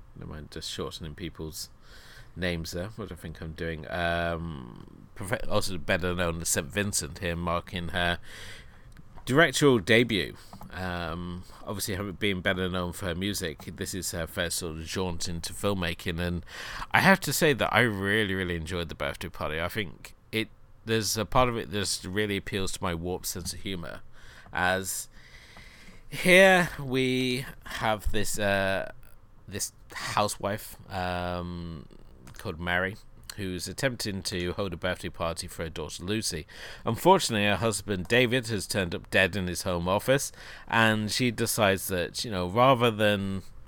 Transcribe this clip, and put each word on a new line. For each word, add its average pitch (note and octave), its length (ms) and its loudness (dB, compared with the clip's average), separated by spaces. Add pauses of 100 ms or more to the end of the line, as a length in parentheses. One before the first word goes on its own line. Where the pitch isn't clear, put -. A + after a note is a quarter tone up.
(200)
Never E2 140 -10
mind, D2+ 180 -12
just - 180 -10
shortening D#2 460 -8
people's D#2+ 540 -10 (680)
names E2+ 360 -2
there. F#2 260 -4
What G#2 100 -8
do F2+ 80 -10
I - 20 -16
think D#2+ 220 -12
I'm D#2+ 140 -8
doing? E2 360 -6
Um, E2 1300 -4
prof-, G2+ 340 -4
also G2+ 280 2
better F2+ 360 2
known E2+ 280 0
as E2 80 -2
Saint F2 180 0
Vincent F2+ 520 -2
here, E2+ 180 -2
marking E2+ 520 -2
her F2 300 2 (1080)
directorial C3+ 540 6
debut. A2 560 4 (380)
Um, F2 680 -6 (220)
obviously, G2+ 300 -4
having G2 180 -4
been F#2 280 0
better F#2 280 2
known F2+ 240 -2
for - 140 -8
her E2 80 -2
music, F#2 640 -4
this - 160 -6
is F2+ 180 -4
her E2 160 -4
first F2 300 -2
sort D#2+ 200 -4
of D#2+ 80 -6
jaunt F2+ 440 -2
into E2+ 240 -6
filmmaking, F2 640 -2
and F2 260 -2 (460)
I - 80 6
have F#3 220 8
to C#3+ 120 -2
say D3+ 200 6
that G2+ 200 0
I A2 80 8
really, G2+ 520 2
really F2+ 220 0
enjoyed E2+ 340 -4
The D#2 60 -10
Birthday D2 340 -4
Party. D#2 320 -4
I F2 80 -2
think F2 440 -8 (180)
it, A2 180 -2 (360)
there's A2+ 320 0
a G#2+ 80 0
part B2+ 220 6
of A#2 100 -2
it C#2+ 140 -6
that G2 340 0
really G2+ 320 -2
appeals F#2+ 360 -2
to - 100 -8
my F2+ 100 0
warped F2 340 -4
sense F2 260 -6
of - 80 -10
humour, E2+ 400 -8 (500)
as F#2 560 0 (1000)
here F3+ 600 8 (100)
we B2+ 640 0 (200)
have A2 460 0
this, G2+ 260 4
uh, G2 540 2 (560)
this - 240 -4 (220)
housewife, - 800 -2 (160)
um, F2 920 -4 (520)
called D#2+ 220 -8
Mary, F2+ 380 0 (380)
who's F#2 320 -4
attempting G#2 560 -2
to F2+ 300 -2
hold G2 200 -2
a E2+ 40 -8
birthday F2+ 320 -2
party E2+ 380 -4
for - 160 -10
her D#2+ 60 -6
daughter D#2 340 -8
Lucy. F#2 440 -2 (380)
Unfortunately, A#2 600 6
her G#2 120 6
husband G2+ 500 0
David A#2+ 400 4
has G#2+ 180 -2
turned F#2 300 0
up - 160 -8
dead F#2+ 240 6
in F#2+ 100 0
his F2 160 -2
home F2 260 0
office, A#2 440 2 (360)
and G#2+ 440 4
she B2+ 180 2
decides G#2+ 600 2
that, E2+ 360 -2
you A#2+ 60 -6
know, F2+ 160 0
rather A#2+ 420 6
than G#2 540 2 (240)